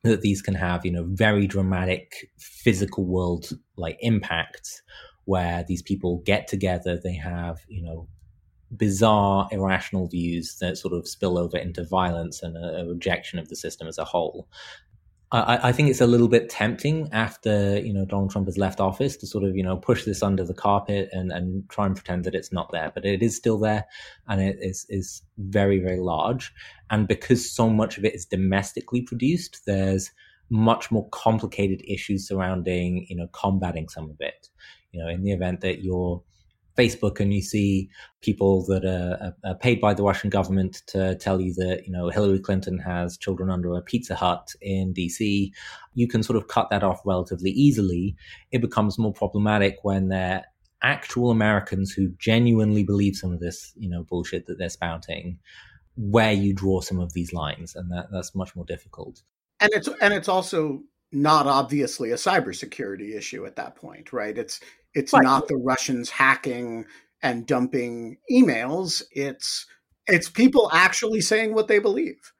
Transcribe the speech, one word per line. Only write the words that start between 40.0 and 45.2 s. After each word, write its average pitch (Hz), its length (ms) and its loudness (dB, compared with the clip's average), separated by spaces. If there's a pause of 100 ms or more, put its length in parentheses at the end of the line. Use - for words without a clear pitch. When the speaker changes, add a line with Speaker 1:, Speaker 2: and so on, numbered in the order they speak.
Speaker 1:
Russian 98 260 2
government 95 560 0
to 92 300 0
tell 95 240 0
you 92 140 -2
that, 92 300 -2
you 95 80 -10
know, 87 160 -2
Hillary 98 300 2
Clinton 95 400 -2
has 87 400 -4
children 92 320 -4
under 90 240 -2
a 87 80 -4
Pizza 95 320 -4
Hut - 480 -2
in 95 300 -2
D 90 160 -2
C, 101 440 -2 (420)